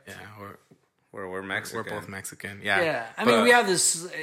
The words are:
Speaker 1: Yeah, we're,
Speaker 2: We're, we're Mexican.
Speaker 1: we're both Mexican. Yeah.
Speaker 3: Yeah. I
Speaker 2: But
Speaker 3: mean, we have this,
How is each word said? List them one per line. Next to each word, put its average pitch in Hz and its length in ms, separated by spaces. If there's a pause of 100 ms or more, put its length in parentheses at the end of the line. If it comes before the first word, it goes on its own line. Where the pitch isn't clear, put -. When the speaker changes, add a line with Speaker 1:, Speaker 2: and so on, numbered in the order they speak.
Speaker 1:
Yeah, 98 60 (260)
we're, 101 160 (560)
Speaker 2:
We're, 98 180
we're 95 120
Mexican. 107 420
Speaker 1:
we're 104 60 (100)
both 98 80
Mexican. 98 560
Yeah. 101 180
Speaker 3:
Yeah. 139 240 (120)
I 208 80
Speaker 2:
But 240 100
Speaker 3:
mean, 226 80
we 240 60
have 240 180
this, 170 420 (140)